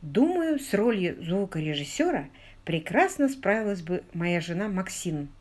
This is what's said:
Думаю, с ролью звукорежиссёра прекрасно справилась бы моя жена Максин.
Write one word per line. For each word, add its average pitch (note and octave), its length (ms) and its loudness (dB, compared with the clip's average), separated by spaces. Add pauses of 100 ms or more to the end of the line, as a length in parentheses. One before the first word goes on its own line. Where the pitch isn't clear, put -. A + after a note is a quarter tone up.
Думаю, D#4 560 2
с C#4 120 -8
ролью G3+ 480 2
звукорежиссёра D#3+ 1080 -2 (340)
прекрасно C4 640 2
справилась G#3 540 0
бы F3 220 -4 (100)
моя F3 260 0
жена E3+ 280 -4
Максин. F3+ 640 -4 (120)